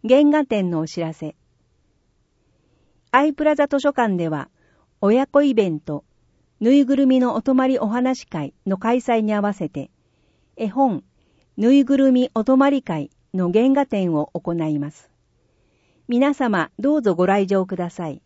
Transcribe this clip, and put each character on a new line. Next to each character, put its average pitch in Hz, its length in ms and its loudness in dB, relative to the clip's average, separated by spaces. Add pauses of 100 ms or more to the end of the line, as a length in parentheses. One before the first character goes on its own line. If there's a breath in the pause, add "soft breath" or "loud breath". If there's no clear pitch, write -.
原 269 160 6
画 294 200 2
展 196 260 -2
の 165 100 -4
お 160 60 -6
知 - 140 -10
ら 160 120 -6
せ。 - 240 -14 (1700)
ア 269 140 4
イ 302 80 0
プ 302 120 -6
ラ 302 100 2
ザ 285 120 0
図 277 140 -2
書 277 120 -2
館 220 240 -2
で 170 120 -4
は、 151 220 -6 (500)
親 240 260 2
子 285 160 2
イ 277 120 2
ベ 208 140 2
ン 156 120 -4
ト、 147 240 -10 (560)
ぬ 226 120 2
い 285 120 6
ぐ 262 120 0
る 269 100 2
み 262 140 4
の 247 140 0
お 226 80 -4
泊 269 120 0
ま 262 120 2
り 262 120 0
お - 80 -2
話 254 400 -4
会 147 280 -8 (120)
の 190 120 -2
開 233 200 0
催 233 220 0
に 214 140 -2
合 208 60 -2
わ 208 120 -2
せ 170 160 -8
て、 - 220 -12 (680)
絵 226 120 -6
本、 233 360 -2 (520)
ぬ 233 180 4
い 277 100 4
ぐ 277 120 2
る 269 160 4
み 254 220 2
お 220 100 -4
泊 262 120 2
ま 277 140 4
り 277 120 -2
会 156 280 -6 (240)
の 175 180 -2
原 233 180 4
画 269 160 2
展 185 280 -2
を - 200 -2
行 170 200 -6
い 156 240 -4
ま 143 120 -6
す。 - 200 -20 (1000)
皆 269 260 2
様、 208 440 -2
ど 285 180 0
う 285 60 -2
ぞ 196 120 0
ご 180 120 0
来 196 200 0
場 190 200 0
く 190 100 -8
だ 175 140 -6
さ 170 180 -10
い。 139 180 -12